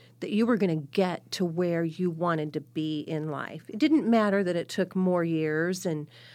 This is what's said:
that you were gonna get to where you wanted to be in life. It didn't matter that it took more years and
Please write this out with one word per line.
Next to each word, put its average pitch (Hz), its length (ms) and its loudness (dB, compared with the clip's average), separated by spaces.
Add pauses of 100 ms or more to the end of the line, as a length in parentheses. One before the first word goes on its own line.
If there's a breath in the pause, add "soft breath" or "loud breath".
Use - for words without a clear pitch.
(200 soft breath)
that - 100 -6
you 214 160 2
were 240 100 4
gonna 170 200 2
get 175 560 -2
to 185 120 -2
where 170 400 0
you 170 260 -2
wanted 160 440 -2
to 151 60 -2
be 156 400 -4
in 156 300 -4
life. 143 380 -10
It 214 100 -12
didn't 285 300 4
matter 208 360 4
that 175 120 0
it - 120 -2
took 180 280 -2
more 180 280 2
years 160 600 0
and 151 220 -2 (280 loud breath)